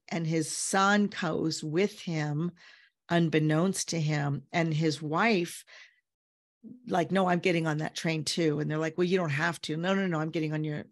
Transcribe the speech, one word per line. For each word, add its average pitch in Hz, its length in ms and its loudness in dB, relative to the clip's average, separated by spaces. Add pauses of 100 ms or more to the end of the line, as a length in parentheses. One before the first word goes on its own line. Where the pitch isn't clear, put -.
and 170 180 -2
his 160 240 0
son 202 580 2
goes 160 540 -4
with 165 380 0
him, 156 500 -2 (600)
unbeknownst 160 800 2
to 165 100 -2
him. 147 420 0 (120)
And 165 180 0
his 156 300 0
wife, 170 640 0 (1200)
like, 170 240 0
"No, 190 160 4
I'm 180 120 2
getting 170 260 2
on 151 120 0
that 156 160 -4
train 160 300 -2
too." 156 360 0
And 147 100 -4
they're 156 80 -2
like, 160 180 -4
"Well, 180 100 2
you 185 120 2
don't 170 120 -2
have 156 320 -2
to." 151 140 -4
"No, 185 180 0
no, 196 120 0
no, 165 120 0
I'm 160 120 -2
getting 156 240 -2
on 156 100 -2
your, 151 280 -6